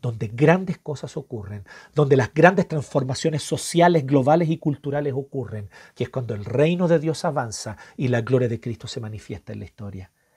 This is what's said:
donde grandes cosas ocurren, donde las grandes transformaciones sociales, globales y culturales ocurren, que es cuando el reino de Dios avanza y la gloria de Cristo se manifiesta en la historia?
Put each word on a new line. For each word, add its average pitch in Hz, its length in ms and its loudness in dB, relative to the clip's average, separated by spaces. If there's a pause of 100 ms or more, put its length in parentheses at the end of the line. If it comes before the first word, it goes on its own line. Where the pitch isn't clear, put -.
donde 117 260 -6
grandes 156 520 2
cosas - 360 -12
ocurren, 104 480 -12 (320)
donde 143 220 6
las 117 160 2
grandes 175 340 6
transformaciones 139 760 -4
sociales, 170 640 2
globales 143 440 4
y 160 80 0
culturales 143 580 -4
ocurren, 110 540 -8 (260)
que - 80 -6
es 117 60 -6
cuando 120 240 -6
el 104 100 -8
reino 156 460 2
de 165 100 4
Dios 151 240 -4
avanza 120 540 -6 (180)
y 131 140 -2
la 120 100 2
gloria 123 300 0
de 113 100 -4
Cristo 117 280 -10
se - 120 -10
manifiesta 107 540 -12
en 104 60 -12
la 101 60 -12
historia? 95 460 -16 (260)